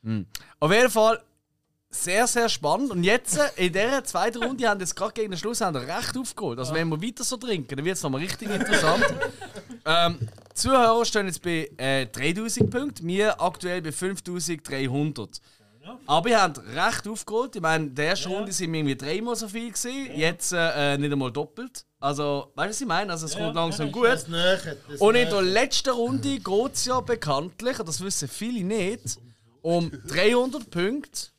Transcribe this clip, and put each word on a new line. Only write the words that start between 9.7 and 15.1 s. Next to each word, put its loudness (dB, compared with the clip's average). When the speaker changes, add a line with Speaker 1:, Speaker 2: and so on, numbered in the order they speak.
Speaker 1:
Ähm, 4
Zuhörer 4
stehen 0
jetzt -6
bei, -2
äh, 0
dreitausend 0
Punkten, -4
wir 2
aktuell -2
bei -8
fünftausenddreihundert. -4